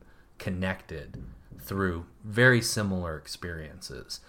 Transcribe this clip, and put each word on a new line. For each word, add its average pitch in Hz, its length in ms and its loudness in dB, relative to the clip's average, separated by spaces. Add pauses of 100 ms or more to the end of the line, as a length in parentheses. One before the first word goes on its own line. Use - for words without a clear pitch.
(480)
connected 92 760 -4 (360)
through 92 460 0 (180)
very 117 380 8
similar 92 560 0
experiences. 76 1120 -10